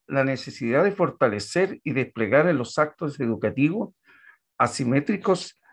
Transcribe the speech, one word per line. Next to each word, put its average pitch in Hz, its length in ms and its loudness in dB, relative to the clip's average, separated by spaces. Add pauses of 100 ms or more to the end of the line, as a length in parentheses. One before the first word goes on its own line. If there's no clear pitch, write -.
la 139 180 0
necesidad 127 600 0
de 202 80 2
fortalecer 156 920 0
y 151 80 -4
desplegar 120 560 2
en 156 100 2
los 120 200 -6
actos 151 400 -2
educativos 135 760 0 (640)
asimétricos 143 1000 0 (140)